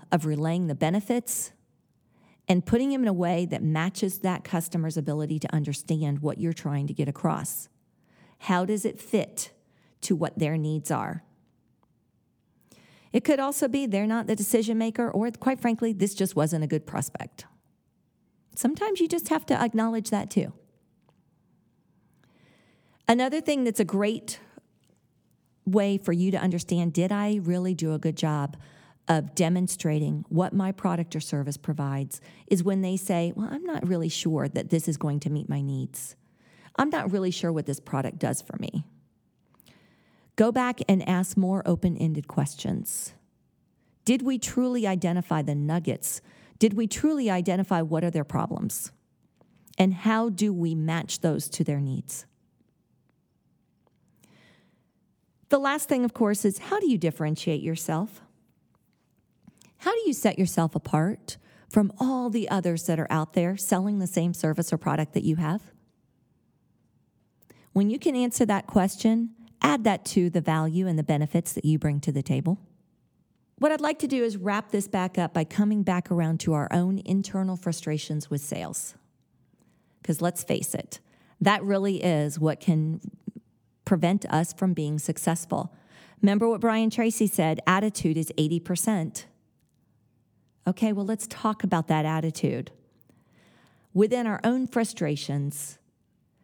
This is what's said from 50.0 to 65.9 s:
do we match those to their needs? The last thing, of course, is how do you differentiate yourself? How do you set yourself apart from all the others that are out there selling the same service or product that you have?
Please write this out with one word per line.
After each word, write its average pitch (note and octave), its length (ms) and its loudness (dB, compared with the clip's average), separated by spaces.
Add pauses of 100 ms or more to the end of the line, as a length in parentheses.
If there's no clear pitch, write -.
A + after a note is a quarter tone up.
do G#3 240 0
we E3+ 220 0
match D#3+ 460 -2
those D3+ 300 0
to - 140 -2
their C#3+ 160 0
needs? C3 460 -6 (3250)
The C#4+ 100 6
last C#4 300 -2
thing, B3+ 160 2
of A3+ 80 0
course, G#3 320 0
is G3 140 2
how G#4 220 -2
do F4 100 2
you G#3+ 80 4
differentiate D#3 640 -2
yourself? E3 580 -4 (1600)
How - 140 0
do A#4 140 0
you D4 60 4
set - 260 0
yourself E3 360 0
apart - 640 -2 (320)
from G3+ 300 4
all B3+ 320 0
the A3 180 -2
others F3 380 0
that D#3+ 120 2
are D#3 120 -2
out D#3 240 0
there F3+ 220 2
selling G3+ 420 0
the F#3 80 0
same F3 280 0
service D#3+ 380 0
or D#3 60 0
product D3+ 340 -2
that - 120 -2
you D#3 120 2
have? E3+ 360 -2 (2000)